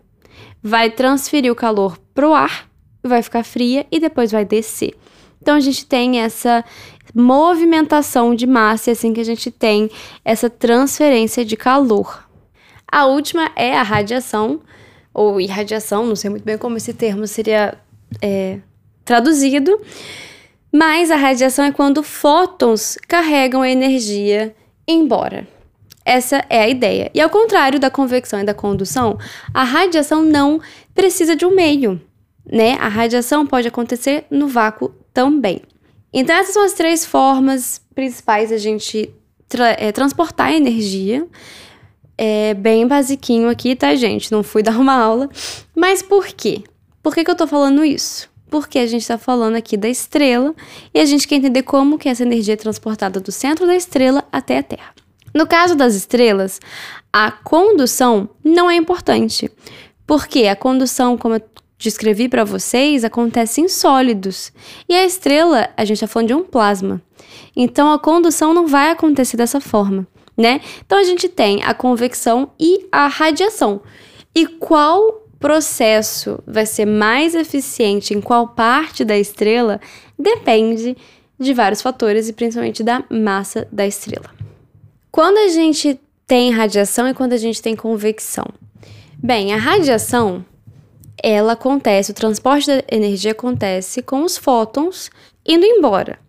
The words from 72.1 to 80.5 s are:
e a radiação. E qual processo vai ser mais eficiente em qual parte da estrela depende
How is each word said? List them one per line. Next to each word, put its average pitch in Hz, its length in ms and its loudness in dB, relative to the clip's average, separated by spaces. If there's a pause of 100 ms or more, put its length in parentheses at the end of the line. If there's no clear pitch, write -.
e 359 320 2
a 285 160 2
radiação. 302 720 0 (520)
E 320 140 2
qual 330 800 0 (120)
processo 226 1080 0
vai 214 180 -2
ser 214 200 -4
mais 220 500 0
eficiente 233 800 -2
em 208 80 -4
qual 240 260 0
parte 254 580 -2
da 208 120 0
estrela 208 640 0 (380)
depende 233 800 0 (400)